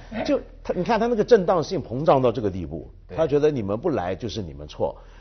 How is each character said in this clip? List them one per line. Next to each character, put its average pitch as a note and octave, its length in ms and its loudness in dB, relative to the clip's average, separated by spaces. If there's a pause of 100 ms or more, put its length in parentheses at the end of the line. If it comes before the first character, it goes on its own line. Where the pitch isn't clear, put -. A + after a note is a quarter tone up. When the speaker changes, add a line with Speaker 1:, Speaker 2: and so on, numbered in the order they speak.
(240)
Speaker 1:
就 C4+ 160 0 (220)
他， - 120 -4
你 F3+ 100 -2
看 G#3+ 140 0
他 A#3 100 0
那 A#3+ 80 0
个 G#3 80 2
正 G#3+ 200 6
当 E3+ 180 2
性 D#3+ 200 -4
膨 C3 220 -6
胀 D3 180 6
到 B2 80 6
这 A2+ 100 -2
个 G#2 80 0
地 F2+ 160 -4
步， D2 240 -10 (200)
Speaker 2:
对。 F#2 80 -14
Speaker 1:
他 D#3+ 100 2
觉 C#3+ 120 2
得 D3+ 120 4
你 B2+ 120 -2
们 G2 160 -2
不 E3 120 -2
来 F#2+ 240 -2
就 A2 140 -8
是 G#2 120 -8
你 D#2+ 140 -8
们 D2 120 -14
错。 D2+ 300 -4 (240)